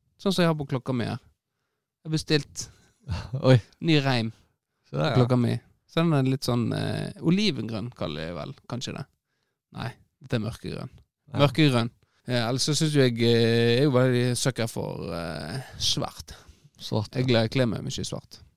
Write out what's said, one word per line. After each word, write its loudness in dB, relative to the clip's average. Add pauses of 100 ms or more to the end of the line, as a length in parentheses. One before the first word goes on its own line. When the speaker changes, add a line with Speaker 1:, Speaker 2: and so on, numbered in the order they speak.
(200)
Speaker 1:
Sånn 0
som 2
jeg 6
har 0
på -6
klokka -4
mi -2
her. -6
Jeg -20
har -8
bestilt -2 (380)
Speaker 2:
<laughs> -2
Oi. 10 (260)
Speaker 1:
ny 4
reim 0 (580)
Speaker 2:
Se -6
der, 0
Speaker 1:
på 0
Speaker 2:
ja. -2
Speaker 1:
klokka 4
mi. 2 (320)
Så -2
den 2
er 2
litt -2
sånn, 0
eh, -4 (100)
olivengrønn, 0
kaller -6
jeg -8
vel -8 (140)
kanskje -8
det. -12 (680)
Nei, -8 (320)
dette -4
er -2
mørkegrønn. -10 (400)
Speaker 2:
Ja. -4
Speaker 1:
Mørkegrønn. 2 (360)
Ja, 0
ellers -2
så 0
synes 0
jeg, 4
eh, 4
jeg 4
er 4
jo 2
veldig 4 (100)
sucker -2
for, -8
eh, -8 (160)
svart. -4 (420)
Speaker 2:
Svart, -4
ja. -2
Speaker 1:
Jeg -2
gleder, 4
jeg -6
kler 2
meg -4
mye -8
i -8
svart. -12 (160)